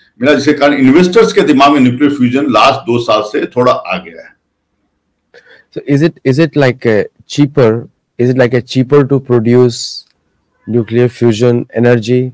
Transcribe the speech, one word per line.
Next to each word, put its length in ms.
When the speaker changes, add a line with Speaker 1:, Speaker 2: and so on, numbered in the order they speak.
Speaker 1:
मिला, 140
जिसके 180
कारण 220
investors 580
के 80
दिमाग 320
में 80
nuclear 320
fusion 300
लास्ट 380
दो 180
साल 240
से 240
थोड़ा 260
आ 240
गया 260
है। 140
Speaker 2:
So 200
is 140
it, 220
is 140
it 160
like 240
a 180
cheaper, 520
is 140
it 60
like 140
a 120
cheaper 360
to 180
produce 520
nuclear 380
fusion 460
energy 800